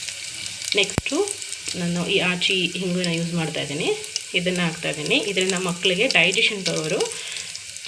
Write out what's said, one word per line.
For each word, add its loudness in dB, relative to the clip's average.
ನೆಕ್ಸ್ಟು 2
ನಾನು 0
ಈ 4
ಆಚಿ 2
ಹಿಂಗುನ 0
ಯೂಸ್ 0
ಮಾಡ್ತಾಯಿದ್ದೀನಿ, 0
ಇದನ್ನು 2
ಹಾಕ್ತಾಯಿದ್ದೀನಿ. 0
ಇದರಿಂದ 2
ಮಕ್ಕಳಿಗೆ 2
ಡೈಜೆಷನ್ 4
ಪವರು 0